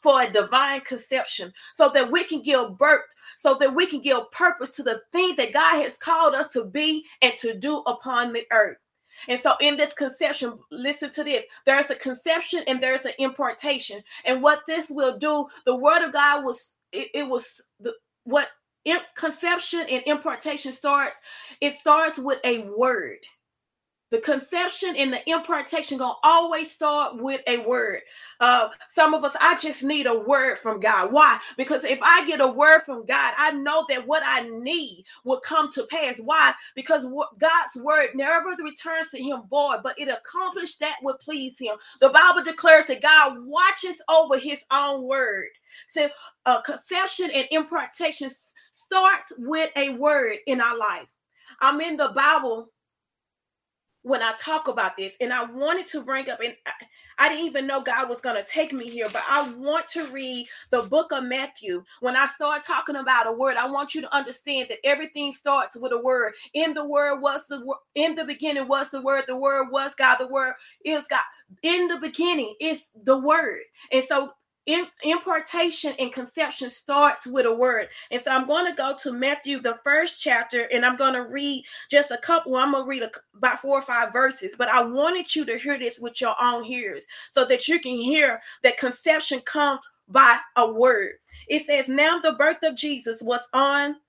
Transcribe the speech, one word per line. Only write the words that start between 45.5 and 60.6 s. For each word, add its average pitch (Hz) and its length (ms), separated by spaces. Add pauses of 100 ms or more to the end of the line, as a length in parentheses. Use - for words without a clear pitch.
So, 294 180 (380)
uh, 247 160
conception 359 720
and 269 160
impartation 311 800
s-, - 260 (200)
starts 381 680
with 311 360
a 277 140
word 254 560
in 254 160
our 233 160
life. 185 300 (540)
I'm 294 200
in 320 160
the 285 120
Bible 269 600 (1300)
when 240 180
I 220 120
talk - 340
about 202 300
this, 190 240
and 247 120
I 240 120
wanted 294 420
to 302 140
bring 269 280
up, 240 120
and 240 140 (100)
I, - 60 (460)
I 294 120
didn't 330 160
even 269 200
know 269 160
God 254 280
was 240 120
gonna 226 220
take 311 300
me 240 160
here, 233 240
but 233 160
I 277 240
want 294 360
to 330 220
read 254 360 (240)